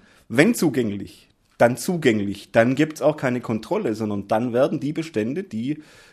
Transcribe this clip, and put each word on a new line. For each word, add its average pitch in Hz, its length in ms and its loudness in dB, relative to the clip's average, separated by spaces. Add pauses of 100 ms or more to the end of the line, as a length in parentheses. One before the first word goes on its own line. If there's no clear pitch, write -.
(300)
wenn 165 260 4
zugänglich, 117 720 -2 (300)
dann 123 180 6
zugänglich, 110 760 -2
dann 123 220 4
gibt's 151 260 0
auch 151 160 2
keine 123 240 -2
Kontrolle, 123 520 -2
sondern 104 360 -4
dann 113 240 0
werden 120 260 2
die 139 140 -4
Bestände, 156 500 -4
die 135 400 -6 (300)